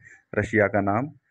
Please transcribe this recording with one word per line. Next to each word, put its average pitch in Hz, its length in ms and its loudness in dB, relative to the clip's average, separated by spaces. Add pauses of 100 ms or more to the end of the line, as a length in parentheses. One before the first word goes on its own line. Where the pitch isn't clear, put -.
(400)
रशिया 104 280 2
का 101 140 0
नाम, 104 260 -2 (240)